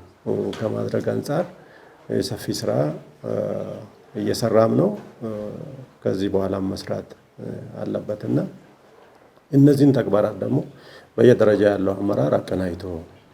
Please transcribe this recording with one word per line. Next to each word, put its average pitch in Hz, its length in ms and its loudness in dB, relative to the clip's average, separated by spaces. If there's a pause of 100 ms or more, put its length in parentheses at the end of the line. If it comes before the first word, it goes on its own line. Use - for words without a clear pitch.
(520)
ከማድረግ 110 540 -4
አንፃር 113 380 -2 (760)
ሰፊ 107 320 -6
ስራ 104 180 -4 (1400)
እየሰራም 110 600 2
ነው። 160 140 4 (1080)
ከዚህ 101 300 -2
በኋላም 95 380 -2
መስራት 98 420 -8 (680)
አለበት 104 460 -6
እና 131 160 0 (1120)
እነዚህን 139 420 6
ተግባራት 104 440 2
ደግሞ 113 220 0 (540)
በየደረጃ 107 520 6
ያለው 98 280 2
አመራር 101 400 0
አቀናጅቶ 92 500 -2 (500)